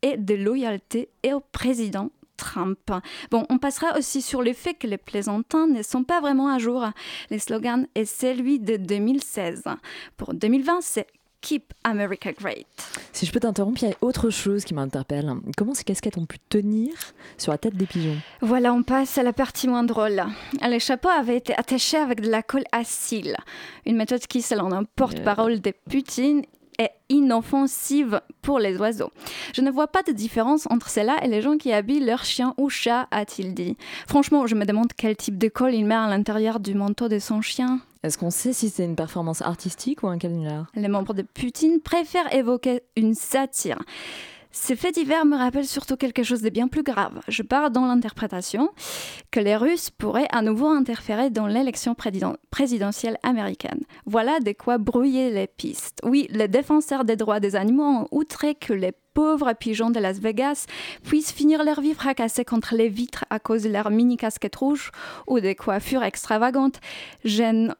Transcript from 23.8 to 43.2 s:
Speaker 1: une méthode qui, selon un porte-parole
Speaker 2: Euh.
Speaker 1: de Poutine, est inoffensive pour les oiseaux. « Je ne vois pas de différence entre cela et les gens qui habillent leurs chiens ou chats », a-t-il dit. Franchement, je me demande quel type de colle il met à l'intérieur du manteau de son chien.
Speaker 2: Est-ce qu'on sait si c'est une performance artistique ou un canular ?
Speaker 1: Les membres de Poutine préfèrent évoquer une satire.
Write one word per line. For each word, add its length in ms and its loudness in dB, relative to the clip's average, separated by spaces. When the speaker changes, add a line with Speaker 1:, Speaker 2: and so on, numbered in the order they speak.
Speaker 1:
une 100 4
méthode 300 0
qui, 160 -2
selon 300 0
un 120 0
porte-parole 680 0
Speaker 2:
Euh. 40 0
Speaker 1:
de 140 -2
Poutine, 540 2
est 120 0
inoffensive 1120 2
pour 160 2
les 180 2
oiseaux. « 340 -2
Je 80 2
ne 80 4
vois 160 2
pas 160 0
de 100 0
différence 560 2
entre 220 0
cela 340 2
et 20 2
les 140 2
gens 160 2
qui 160 0
habillent 320 2
leurs 220 0
chiens 320 0
ou 100 2
chats », 420 0
a-t-il 440 -4
dit. 240 -4
Franchement, 400 4
je 80 2
me 120 2
demande 280 2
quel 220 0
type 220 -6
de 100 4
colle 260 2
il 120 2
met 80 4
à 120 2
l'intérieur 540 0
du 140 -4
manteau 340 0
de 100 2
son 220 -2
chien. 400 -2
Speaker 2:
Est-ce 160 -2
qu'on 120 -2
sait 220 -2
si 160 0
c'est 160 -2
une 100 -2
performance 460 -4
artistique 600 -4
ou 60 0
un 100 -2
canular ? 560 -4
Speaker 1:
Les 140 -2
membres 260 0
de 80 -4
Poutine 580 0
préfèrent 540 0
évoquer 480 2
une 200 2
satire. 640 -2